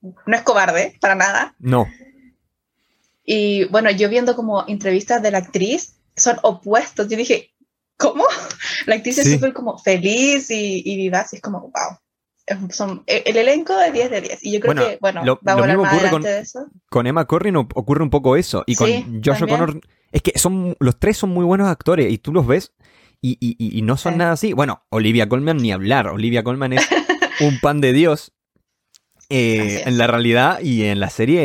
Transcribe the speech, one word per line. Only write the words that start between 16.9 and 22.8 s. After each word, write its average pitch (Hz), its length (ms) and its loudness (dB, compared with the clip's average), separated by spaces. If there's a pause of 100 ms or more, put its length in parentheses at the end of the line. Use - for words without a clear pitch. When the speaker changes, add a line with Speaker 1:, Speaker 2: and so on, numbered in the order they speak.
Speaker 2:
Emma 151 200 0
Corrin, 175 300 0
o-, 131 180 0
ocurre 147 280 0
un 143 80 0
poco 135 260 4
eso. 160 300 -2
Y 120 80 -2
con 220 140 2
Speaker 1:
Sí, 233 160 0 (200)
Speaker 2:
Josh 139 160 2
Speaker 1:
también. 160 200 0
Speaker 2:
O'Connor, 156 200 -4 (320)
es - 100 0
que - 160 0
son, 180 420 -2
los - 180 2
tres 208 200 0
son 196 120 -2
muy 175 140 0
buenos 190 240 2
actores 165 420 2
y 110 80 -2
tú - 140 -6
los 160 140 2
ves 147 260 0 (480)